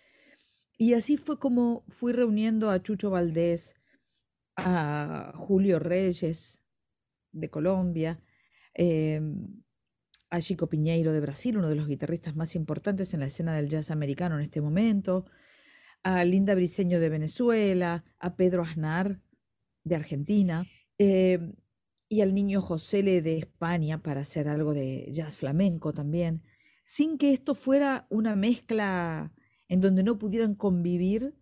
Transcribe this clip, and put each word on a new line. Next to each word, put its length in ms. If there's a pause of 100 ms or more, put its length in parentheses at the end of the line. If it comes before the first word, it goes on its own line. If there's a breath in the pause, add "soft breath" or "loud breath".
(760 soft breath)
Y 180
así 220
fue 220
como 500
fui 240
reuniendo 580
a 120
Chucho 280
Valdés, 640 (840)
a 800
Julio 420
Reyes, 840 (680)
de 180
Colombia, 680 (540 soft breath)
em, 880 (680)
a 100
Chico 280
Piñeiro 440
de 80
Brasil, 380
uno 100
de 80
los 120
guitarristas 480
más 200
importantes 580
en 60
la 60
escena 280
del 140
jazz 220
americano 460
en 60
este 180
momento, 680 (760 soft breath)
a 220
Linda 300
Briceño 460
de 80
Venezuela, 960 (140)
a 180
Pedro 260
Aznar 580 (640)
de 120
Argentina, 680 (320 soft breath)
em, 560 (540)
y 140
al 120
Niño 260
Josele 640
de 160
España 640
para 200
hacer 260
algo 260
de 380
jazz 240
flamenco 560
también, 500 (420 soft breath)
sin 340
que 140
esto 220
fuera 560
una 260
mezcla 960 (360 soft breath)
en 120
donde 220
no 160
pudieran 360
convivir 880